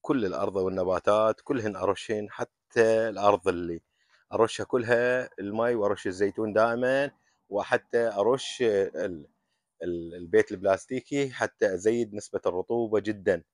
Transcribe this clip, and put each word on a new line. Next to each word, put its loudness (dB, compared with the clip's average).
كل 0
الأرض -4
والنباتات 2
كلهن -4
أرشهن، -4
حتى 0
الأرض 2
اللي -4
أرشها 2
كلها 0
المي، 0
وأرش 0
الزيتون -2
دائمًا، 2
وحتى 0
أرش 0
ال-، 0
ال-، -6
البيت 2
البلاستيكي -2
حتى -2
أزيد 0
نسبة -8
الرطوبة -2
جدًا. 0